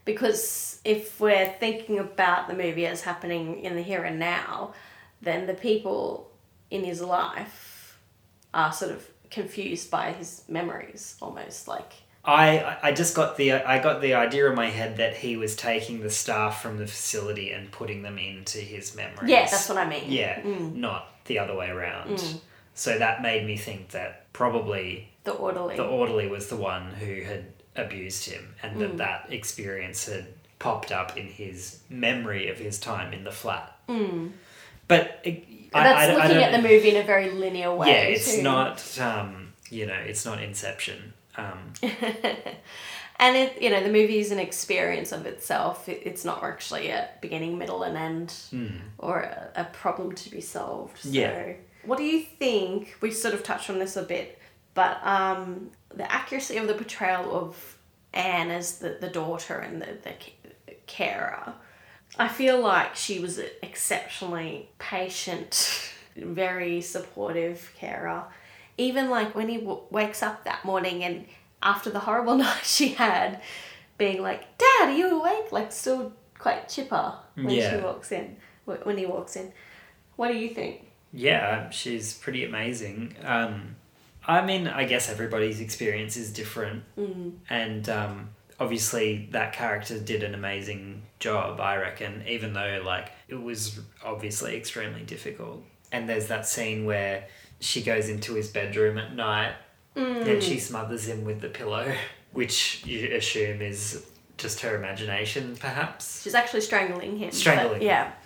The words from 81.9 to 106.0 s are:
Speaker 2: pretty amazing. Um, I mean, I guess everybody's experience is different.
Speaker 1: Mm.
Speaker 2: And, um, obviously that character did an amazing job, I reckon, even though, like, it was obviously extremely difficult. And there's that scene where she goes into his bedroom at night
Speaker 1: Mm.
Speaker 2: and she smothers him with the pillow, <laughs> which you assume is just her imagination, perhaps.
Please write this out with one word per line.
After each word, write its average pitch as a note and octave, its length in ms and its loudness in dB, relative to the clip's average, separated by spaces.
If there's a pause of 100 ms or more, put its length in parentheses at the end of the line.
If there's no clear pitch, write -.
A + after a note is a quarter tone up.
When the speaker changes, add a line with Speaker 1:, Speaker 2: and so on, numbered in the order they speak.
Speaker 2:
pretty B2+ 320 -6
amazing. A2+ 720 -6 (100)
Um, A2+ 500 -2 (500)
I F3+ 200 6
mean, F#3+ 220 0
I C3+ 180 0
guess B2 240 2
everybody's A2 500 0
experience G#2+ 560 -4
is A2 160 -6
different. G#2+ 520 -6 (140)
Speaker 1:
Mm. F#3 360 -6 (160)
Speaker 2:
And, A2 400 -2
um, G#2 400 -4 (300)
obviously G#2+ 720 0
that A2 220 -2
character A2 460 -4
did G#2+ 240 -4
an G2+ 120 -4
amazing G2 680 -8 (180)
job, G2+ 400 -2
I G2+ 180 0
reckon, G2+ 500 -6
even A2+ 260 -4
though, G2+ 320 -4
like, F#2 240 -4 (180)
it C3 140 -10
was G#2+ 380 -6 (240)
obviously G#2+ 520 -6
extremely A2 460 -8
difficult. A2 600 -12 (280)
And A#2 160 -4
there's A2 200 -2
that A2 200 -4
scene A2 380 -2
where G2 400 0 (340)
she - 220 -2
goes A2 260 2
into G#2+ 280 -4
his G#2+ 120 -2
bedroom G#2+ 500 2
at A2 160 -6
night G#2+ 420 0 (400)
Speaker 1:
Mm. B3 320 -2
Speaker 2:
and G#3 160 4
she E3 160 0
smothers A2+ 480 -6
him A2 180 -4
with G#2+ 160 -4
the - 80 -6
pillow, A#2 420 -4 (220)
<laughs> - 180 -20
which - 540 0
you B2 300 -4
assume G#2 460 0
is G#2 440 -6 (320)
just - 240 -6
her A2+ 140 -2
imagination, G#2 840 -4
perhaps. C#3+ 600 -6